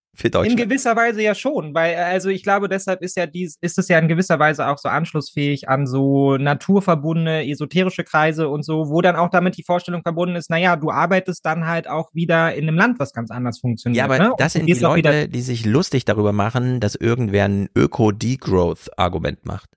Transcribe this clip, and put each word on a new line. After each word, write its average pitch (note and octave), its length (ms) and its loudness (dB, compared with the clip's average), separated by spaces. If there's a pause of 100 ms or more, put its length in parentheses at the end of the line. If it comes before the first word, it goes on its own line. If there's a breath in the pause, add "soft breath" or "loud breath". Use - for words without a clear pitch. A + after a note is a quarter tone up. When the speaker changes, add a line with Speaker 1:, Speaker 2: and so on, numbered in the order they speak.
(180)
Speaker 1:
für - 140 -2
Deutschland. A3 280 2
Speaker 2:
In A3+ 100 -2
gewisser B3+ 260 0
Weise A3+ 260 0
ja G#3+ 140 2
schon, E3+ 400 -4
weil, E3 180 2
äh, E3 40 -4
also F3+ 320 -2
ich F#3+ 140 -4
glaube, G3+ 240 0
deshalb F#3+ 340 -4
ist F3+ 140 -8
ja F3 120 -2
dies, E3+ 340 -10
ist E3+ 160 -4
es F#3 100 -2
ja E3+ 120 6
in D#3+ 80 2
gewisser E3 320 2
Weise C#3+ 280 2
auch C#3+ 120 -2
so C3+ 100 -4
anschlussfähig C#3+ 800 -2
an C3+ 160 2
so C#3 520 2
naturverbundene, D#3+ 1080 0
esoterische D#3+ 560 -2
Kreise D#3 460 2
und D3 140 -4
so, D#3 260 -2
wo D#3+ 120 2
dann F3+ 140 4
auch E3+ 140 0
damit F3+ 280 0
die D#3 60 -16
Vorstellung F3 380 -2
verbunden F3 340 -2
ist, E3+ 140 -8
na E3 80 0
ja, F3 180 4
du D3+ 140 -4
arbeitest F3+ 560 0
dann D#3+ 220 -2
halt E3 200 -4
auch D#3 260 -6
wieder E3 420 2
in D3+ 120 -4
einem D#3+ 100 0
Land, A#3+ 220 2
was C3+ 140 -4
ganz A#2 160 -8
anders B2 300 -6
funktioniert, A#2+ 380 -2
Speaker 1:
Ja, B2+ 80 2
aber C3+ 120 2
Speaker 2:
ne? A3 140 4
Und A#3+ 80 -4
Speaker 1:
das C#3+ 140 0
Speaker 2:
du D3 60 0
Speaker 1:
sind D#3+ 80 0
die E3+ 60 4
Speaker 2:
gehst B2 100 2
auch D#3+ 120 4
wieder D#3+ 160 4
Speaker 1:
Leute, D3 180 2
die B2 120 -4
sich A#2+ 240 -4
lustig C3 380 0
darüber G#2 300 2
machen, A#2+ 460 0
dass G#2 160 -2
irgendwer G#2 500 0
ein G2 300 0
Öko-Degrowth-Argument F#2+ 1700 0
macht. - 320 -10